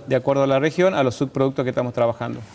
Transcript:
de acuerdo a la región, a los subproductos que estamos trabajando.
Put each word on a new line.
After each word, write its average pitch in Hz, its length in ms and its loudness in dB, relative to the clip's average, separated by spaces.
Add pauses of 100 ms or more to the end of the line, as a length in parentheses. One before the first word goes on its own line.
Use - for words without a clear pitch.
de 131 100 0
acuerdo 139 260 2
a 135 40 2
la 135 120 4
región, 175 360 2
a 143 80 2
los 127 120 0
subproductos 135 480 -2
que 123 60 -4
estamos 123 240 -2
trabajando. 117 480 -2 (140)